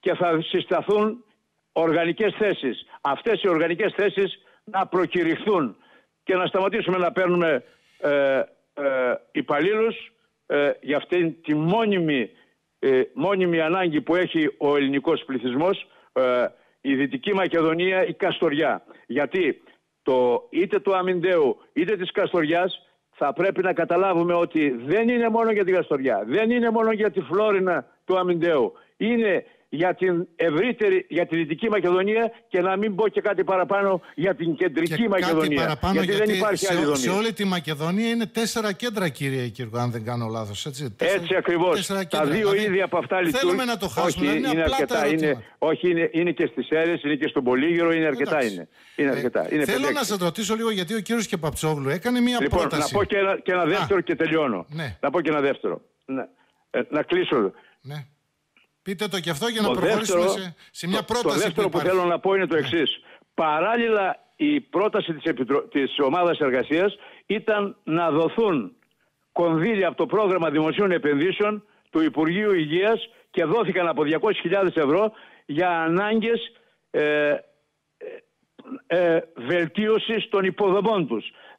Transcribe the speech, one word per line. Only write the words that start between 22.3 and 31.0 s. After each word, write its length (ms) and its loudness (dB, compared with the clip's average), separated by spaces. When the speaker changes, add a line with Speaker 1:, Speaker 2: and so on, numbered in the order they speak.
Speaker 1:
θα 220 -2
πρέπει 300 -2
να 100 0
καταλάβουμε 600 0
ότι 360 2
δεν 380 0
είναι 200 2
μόνο 220 2
για 140 2
την 100 2
Καστοριά, 520 0
δεν 240 0
είναι 200 2
μόνο 220 2
για 180 0
τη 100 -4
Φλόρινα 680 0
του 140 0
Αμυντέου. 540 2
Είναι 480 0
για 220 0
την 320 0
ευρύτερη, 720 0